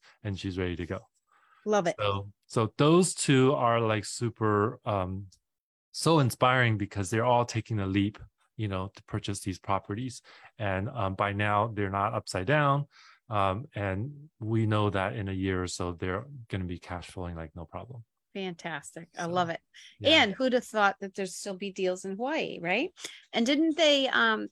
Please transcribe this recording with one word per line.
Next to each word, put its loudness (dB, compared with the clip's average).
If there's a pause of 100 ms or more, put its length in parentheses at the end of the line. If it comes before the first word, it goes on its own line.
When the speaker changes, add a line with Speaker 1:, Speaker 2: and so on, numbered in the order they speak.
(240)
Speaker 1:
and -6
she's -6
ready -2
to -6
go. -6 (680)
Speaker 2:
Love 2
it. -2
Speaker 1:
So, -2 (180)
so 0
those 6
two 4
are, 2
like, 0
super, 0
um, -2 (640)
so 4
inspiring 4
because -4
they're 2
all 4
taking -4
a -2
leap, 0 (380)
you -4
know, -6
to -20
purchase -6
these -6
properties. -4 (360)
And, -2
um, -4
by 0
now 2
they're -2
not 0
upside -4
down. 2 (420)
Um, 0 (100)
and -4 (100)
we 0
know 2
that -2
in -6
a -4
year 0
or -2
so, -4
they're -4 (240)
gonna -4
be -6
cash -12
flowing, -8
like, -12
no -12
problem. -14 (280)
Speaker 2:
Fantastic. -12
I -6
Speaker 1:
So, -4
Speaker 2:
love 0
it. -8 (400)
Speaker 1:
yeah. 6
Speaker 2:
And 2
who'd 0
have 2
thought 2
that -10
there'd -4
still -10
be -8
deals -2
in -6
Hawaii, -4
right? -2 (400)
And 2
didn't 4
they, 6
um, 2